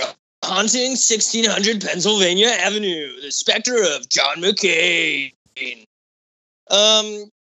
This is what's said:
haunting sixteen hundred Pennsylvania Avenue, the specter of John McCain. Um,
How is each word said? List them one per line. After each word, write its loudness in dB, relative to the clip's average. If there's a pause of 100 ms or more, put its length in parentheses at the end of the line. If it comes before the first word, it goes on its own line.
(440)
haunting 0
sixteen 0
hundred 0
Pennsylvania 2
Avenue, -2
the -12
specter 0
of -2
John 0
McCain. 0 (1400)
Um, 2 (180)